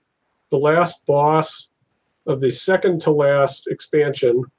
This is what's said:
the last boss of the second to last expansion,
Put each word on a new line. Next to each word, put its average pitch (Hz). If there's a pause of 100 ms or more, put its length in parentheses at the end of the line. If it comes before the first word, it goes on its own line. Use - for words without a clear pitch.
(500)
the 147
last 160
boss 151 (560)
of 135
the 131
second 180
to 160
last 143
expansion, 135 (140)